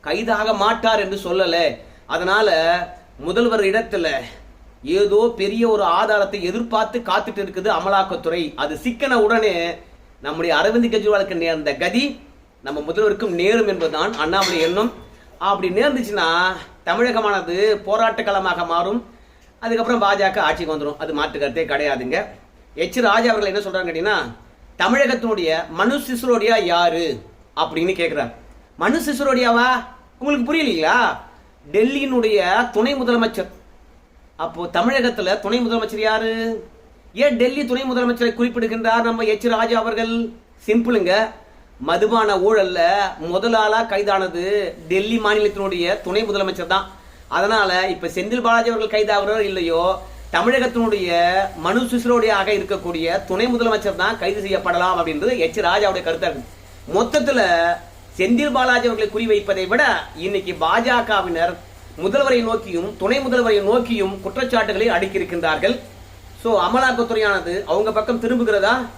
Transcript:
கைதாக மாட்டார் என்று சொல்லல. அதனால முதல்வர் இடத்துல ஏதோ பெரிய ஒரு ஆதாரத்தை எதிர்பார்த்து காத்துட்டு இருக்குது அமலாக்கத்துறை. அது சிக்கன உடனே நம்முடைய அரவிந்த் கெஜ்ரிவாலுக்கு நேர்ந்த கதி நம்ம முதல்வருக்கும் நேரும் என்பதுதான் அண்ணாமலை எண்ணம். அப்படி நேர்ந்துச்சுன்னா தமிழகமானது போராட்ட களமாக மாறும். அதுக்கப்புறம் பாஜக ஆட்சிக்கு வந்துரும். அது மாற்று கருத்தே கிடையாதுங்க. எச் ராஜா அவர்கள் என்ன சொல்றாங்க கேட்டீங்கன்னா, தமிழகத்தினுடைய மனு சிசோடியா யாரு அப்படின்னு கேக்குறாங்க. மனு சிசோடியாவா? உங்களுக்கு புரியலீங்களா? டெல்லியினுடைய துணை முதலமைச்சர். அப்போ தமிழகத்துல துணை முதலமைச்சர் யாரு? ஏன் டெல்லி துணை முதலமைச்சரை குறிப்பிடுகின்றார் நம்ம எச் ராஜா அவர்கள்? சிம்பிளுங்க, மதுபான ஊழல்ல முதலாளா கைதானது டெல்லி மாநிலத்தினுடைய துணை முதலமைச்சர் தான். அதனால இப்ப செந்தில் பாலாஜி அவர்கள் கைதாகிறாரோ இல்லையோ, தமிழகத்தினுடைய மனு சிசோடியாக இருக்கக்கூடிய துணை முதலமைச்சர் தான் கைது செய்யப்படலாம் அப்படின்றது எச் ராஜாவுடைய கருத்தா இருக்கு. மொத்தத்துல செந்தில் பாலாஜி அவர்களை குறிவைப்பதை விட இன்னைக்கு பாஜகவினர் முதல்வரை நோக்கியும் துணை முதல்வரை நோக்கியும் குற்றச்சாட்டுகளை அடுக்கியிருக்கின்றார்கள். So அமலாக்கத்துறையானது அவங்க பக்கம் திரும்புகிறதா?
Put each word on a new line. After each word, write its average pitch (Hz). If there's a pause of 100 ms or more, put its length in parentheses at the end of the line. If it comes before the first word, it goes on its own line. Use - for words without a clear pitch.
கைதாக 214
மாட்டார் 220
என்று 190
சொல்லல. 175 (500)
அதனால 185 (680)
முதல்வர் 208
இடத்துல 202 (880)
ஏதோ 202 (140)
பெரிய 208
ஒரு 208
ஆதாரத்தை 208
எதிர்பார்த்து 214
காத்துட்டு 196
இருக்குது 185
அமலாக்கத்துறை. 180 (140)
அது 147
சிக்கன 247
உடனே 214 (680)
நம்முடைய 160
அரவிந்த் 220
கெஜ்ரிவாலுக்கு 202
நேர்ந்த 160
கதி 190 (600)
நம்ம 143
முதல்வருக்கும் 196
நேரும் 208
என்பதுதான் 160
அண்ணாமலை 180
எண்ணம். 190 (500)
அப்படி 190
நேர்ந்துச்சுன்னா 208 (540)
தமிழகமானது 202 (260)
போராட்ட 170
களமாக 190
மாறும். 175 (600)
அதுக்கப்புறம் 226
பாஜக 196
ஆட்சிக்கு 160
வந்துரும். 147
அது 160
மாற்று 147
கருத்தே 139
கிடையாதுங்க. 139 (580)
எச் 180
ராஜா 226
அவர்கள் 208
என்ன 202
சொல்றாங்க 185
கேட்டீங்கன்னா, 175 (600)
தமிழகத்தினுடைய 226 (140)
மனு 202
சிசோடியா 233
யாரு 170 (500)
அப்படின்னு 160
கேக்குறாங்க. 151 (440)
மனு 226
சிசோடியாவா? 254 (500)
உங்களுக்கு 262
புரியலீங்களா? 226 (680)
டெல்லியினுடைய 233 (340)
துணை 240
முதலமைச்சர். 233 (880)
அப்போ 165 (100)
தமிழகத்துல 226
துணை 220
முதலமைச்சர் 220
யாரு? 220 (840)
ஏன் 247
டெல்லி 262
துணை 247
முதலமைச்சரை 240
குறிப்பிடுகின்றார் 226
நம்ம 226
எச் 220
ராஜா 226
அவர்கள்? 226 (480)
சிம்பிளுங்க, 220 (680)
மதுபான 208
ஊழல்ல 190 (440)
முதலாளா 214
கைதானது 190 (400)
டெல்லி 202
மாநிலத்தினுடைய 202
துணை 196
முதலமைச்சர் 190
தான். 190 (420)
அதனால 202 (180)
இப்ப 175
செந்தில் 208
பாலாஜி 233
அவர்கள் 220
கைதாகிறாரோ 208
இல்லையோ, 170 (480)
தமிழகத்தினுடைய 226 (460)
மனு 180
சிசோடியாக 233
இருக்கக்கூடிய 175 (200)
துணை 196
முதலமைச்சர் 220
தான் 220
கைது 196
செய்யப்படலாம் 180
அப்படின்றது 165
எச் 240
ராஜாவுடைய 190
கருத்தா 165
இருக்கு. - (400)
மொத்தத்துல 240 (760)
செந்தில் 240
பாலாஜி 247
அவர்களை 220
குறிவைப்பதை 202
விட 240 (360)
இன்னைக்கு 190
பாஜகவினர் 190 (440)
முதல்வரை 247
நோக்கியும் 208
துணை 220
முதல்வரை 240
நோக்கியும் 214
குற்றச்சாட்டுகளை 220
அடுக்கியிருக்கின்றார்கள். 175 (640)
So 233 (100)
அமலாக்கத்துறையானது 214 (100)
அவங்க 202
பக்கம் 233
திரும்புகிறதா? 226 (240)